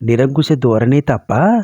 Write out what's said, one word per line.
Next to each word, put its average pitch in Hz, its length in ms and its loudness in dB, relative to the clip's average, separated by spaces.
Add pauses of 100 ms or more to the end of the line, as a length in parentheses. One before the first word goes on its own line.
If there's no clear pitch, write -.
నిరంకుశ 135 500 0
ధోరణే 123 480 0
తప్ప 120 320 -4 (320)